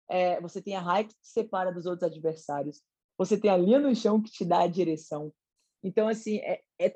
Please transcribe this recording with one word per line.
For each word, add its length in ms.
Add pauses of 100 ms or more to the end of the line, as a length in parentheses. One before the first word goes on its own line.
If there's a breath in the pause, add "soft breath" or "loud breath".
é, 320
você 200
tem 140
a 60
raia 240
que 80
te 140
separa 440
dos 140
outros 240
adversários, 720 (360)
você 200
tem 140
a 60
linha 220
no 160
chão 260
que 100
te 140
dá 160
a 60
direção. 680 (480)
Então, 260
assim, 300
é, 240 (180)
é 160